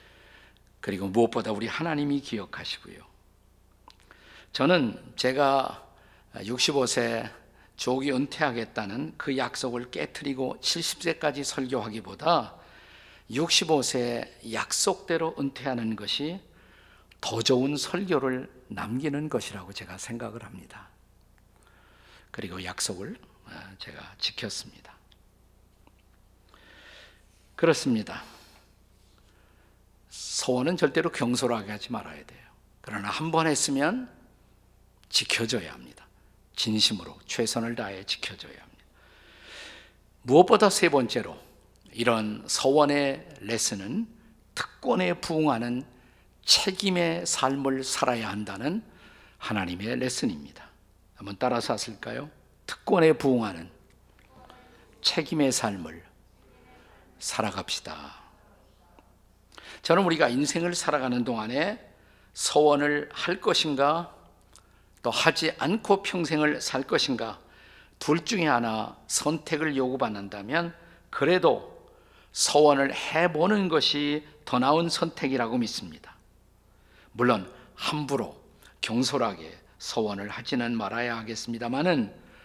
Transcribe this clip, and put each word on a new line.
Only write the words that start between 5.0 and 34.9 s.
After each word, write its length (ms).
제가 720
육십오 420
세 440
조기 340
은퇴하겠다는 1080
그 180
약속을 540
깨트리고 720
칠십 420
세까지 420
설교하기보다 1120
육십오 520
세 540
약속대로 880
은퇴하는 560
것이 460
더 220
좋은 340
설교를 760
남기는 600
것이라고 440
제가 260
생각을 460
합니다. 440
그리고 320
약속을, 560
어, 40
제가 400
지켰습니다. 800
그렇습니다. 640
소원은 640
절대로 340
경솔하게 640
하지 180
말아야 340
돼요. 160
그러나 280
한 240
번 140
했으면 600